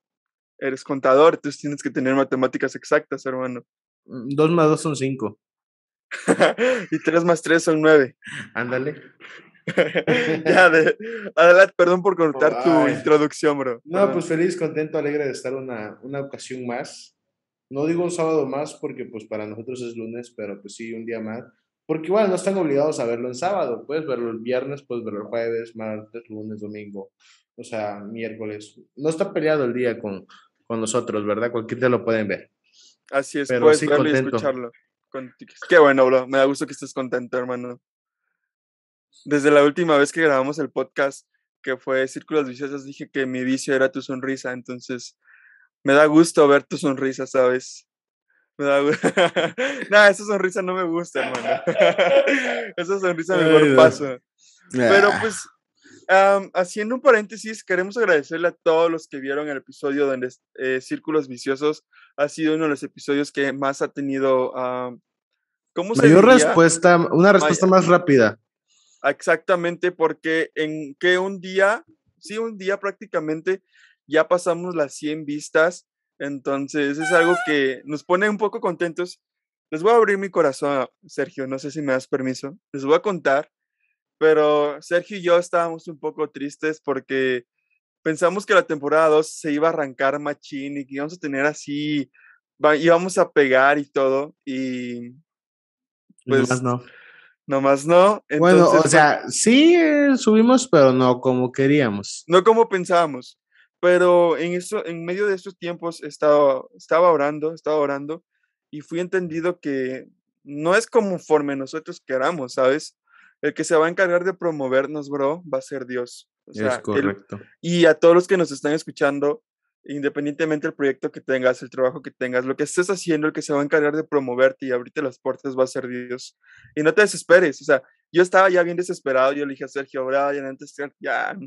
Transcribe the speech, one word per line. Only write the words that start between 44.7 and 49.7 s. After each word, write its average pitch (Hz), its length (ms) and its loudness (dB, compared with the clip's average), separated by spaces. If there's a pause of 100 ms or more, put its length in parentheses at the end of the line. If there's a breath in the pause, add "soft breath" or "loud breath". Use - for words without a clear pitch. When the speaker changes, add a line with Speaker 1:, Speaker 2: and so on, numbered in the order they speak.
Speaker 1:
me 139 100 2
da 147 120 6
gusto 156 420 6
ver 143 160 4
tu - 140 -12
sonrisa, 135 480 -4
¿sabes? 127 600 -2 (720)
Me 143 80 -6
da 139 160 2
gu-, 143 100 2
<laughs> 185 1000 -2